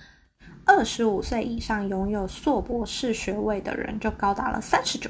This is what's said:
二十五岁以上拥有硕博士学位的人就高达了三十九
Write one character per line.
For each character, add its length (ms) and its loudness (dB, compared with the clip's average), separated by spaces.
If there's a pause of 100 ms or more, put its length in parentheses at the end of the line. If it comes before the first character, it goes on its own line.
(640)
二 180 8
十 220 0
五 160 2
岁 200 -2
以 160 -4
上 300 -2
拥 220 0
有 180 0
硕 340 0
博 240 -2
士 280 -2
学 180 -4
位 300 -2
的 160 -6
人 240 -4
就 100 0
高 220 2
达 160 -2
了 100 -2
三 260 2
十 120 -2
九 120 -8